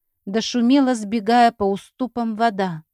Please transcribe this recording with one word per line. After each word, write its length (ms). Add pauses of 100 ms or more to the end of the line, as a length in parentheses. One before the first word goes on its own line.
(260)
да 140
шумела, 560
сбегая 560
по 140
уступам, 720
вода. 560